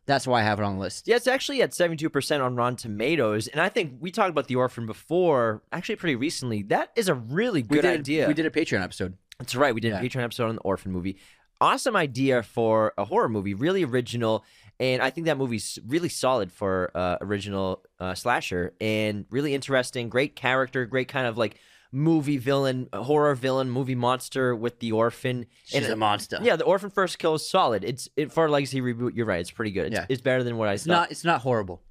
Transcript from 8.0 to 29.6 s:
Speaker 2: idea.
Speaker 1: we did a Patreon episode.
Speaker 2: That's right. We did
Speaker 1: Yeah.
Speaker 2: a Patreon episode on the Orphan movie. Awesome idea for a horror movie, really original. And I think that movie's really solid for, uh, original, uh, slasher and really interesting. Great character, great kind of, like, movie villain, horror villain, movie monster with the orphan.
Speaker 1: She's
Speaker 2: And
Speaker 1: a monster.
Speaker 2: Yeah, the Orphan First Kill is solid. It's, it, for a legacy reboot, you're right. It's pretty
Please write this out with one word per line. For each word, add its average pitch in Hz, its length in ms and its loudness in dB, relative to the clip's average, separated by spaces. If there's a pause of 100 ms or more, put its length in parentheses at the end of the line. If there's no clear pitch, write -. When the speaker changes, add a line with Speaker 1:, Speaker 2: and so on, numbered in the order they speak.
Speaker 2:
idea. 139 260 0
Speaker 1:
we 147 80 4
did 160 120 0
a 151 40 -2
Patreon 139 320 0
episode. 92 340 -6 (220)
Speaker 2:
That's 123 160 -8
right. 127 200 4
We 110 80 -4
did 113 100 0
Speaker 1:
Yeah. 101 80 -2
Speaker 2:
a - 20 -4
Patreon 123 220 -2
episode 113 240 -2
on 113 80 -4
the - 60 -10
Orphan 95 300 -2
movie. 90 260 -4 (420)
Awesome 220 360 2
idea 131 460 2
for 110 560 2
a 101 60 0
horror 170 240 0
movie, 101 260 -2
really 170 300 0
original. 117 600 0 (360)
And 127 200 2
I 127 100 2
think 165 180 -6
that 143 100 0
movie's 120 480 -4
really 156 220 -2
solid 120 440 0
for, 92 440 -2
uh, 90 240 -2
original, 98 600 -4 (180)
uh, 92 140 -6
slasher 95 640 -2
and 107 500 -2
really 139 240 -2
interesting. 127 540 -2
Great 127 280 0
character, 127 480 0
great 127 240 -2
kind 131 200 -2
of, 110 100 -4
like, 107 180 0 (360)
movie 147 460 2
villain, 131 540 0
horror 143 440 2
villain, 131 340 0
movie 127 240 -2
monster 123 600 0
with 117 260 -4
the 117 120 -4
orphan. 117 540 0 (180)
Speaker 1:
She's 143 200 0
Speaker 2:
And 120 80 0
Speaker 1:
a 110 40 -2
monster. 107 460 0
Speaker 2:
Yeah, 220 140 4
the 160 80 0
Orphan 190 260 2
First 185 300 0
Kill 160 160 2
is - 120 -6
solid. 123 360 2
It's, 127 320 -6
it, 143 160 0
for 165 140 4
a 151 40 2
legacy 135 300 0
reboot, 123 340 -2
you're 117 100 0
right. 95 160 0
It's 90 120 -8
pretty 107 180 -4